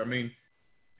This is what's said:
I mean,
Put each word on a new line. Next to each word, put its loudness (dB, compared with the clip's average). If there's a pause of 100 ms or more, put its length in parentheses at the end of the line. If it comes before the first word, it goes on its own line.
I 0
mean, 0 (680)